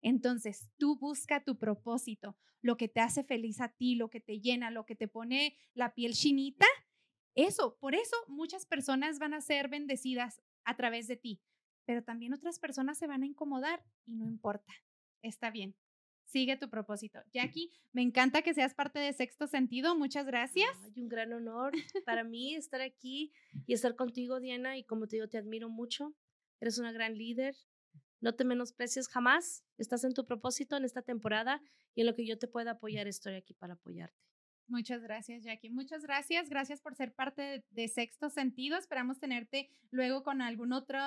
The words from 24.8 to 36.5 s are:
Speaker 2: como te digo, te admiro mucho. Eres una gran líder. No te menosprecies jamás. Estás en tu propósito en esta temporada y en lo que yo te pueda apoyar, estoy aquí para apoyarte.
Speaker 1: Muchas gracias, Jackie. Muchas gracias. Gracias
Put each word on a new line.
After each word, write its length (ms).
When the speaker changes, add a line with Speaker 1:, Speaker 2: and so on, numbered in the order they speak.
Speaker 2:
como 240
te 80
digo, 140
te 80
admiro 320
mucho. 440
Eres 200
una 120
gran 260
líder. 380
No 160
te 80
menosprecies 640
jamás. 560
Estás 260
en 100
tu 120
propósito 500
en 80
esta 180
temporada 600
y 60
en 60
lo 80
que 100
yo 120
te 120
pueda 220
apoyar, 360
estoy 280
aquí 180
para 220
apoyarte. 420
Speaker 1:
Muchas 340
gracias, 440
Jackie. 240
Muchas 340
gracias. 460
Gracias 320